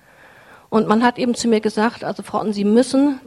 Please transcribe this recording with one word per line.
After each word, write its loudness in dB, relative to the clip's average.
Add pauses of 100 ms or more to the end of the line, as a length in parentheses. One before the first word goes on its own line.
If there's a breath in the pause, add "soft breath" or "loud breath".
(680 soft breath)
Und 0
man 2
hat 2
eben -2
zu -4
mir 2
gesagt, -2
„Also -8
Frau -6
Otten, -4
Sie -2
müssen 2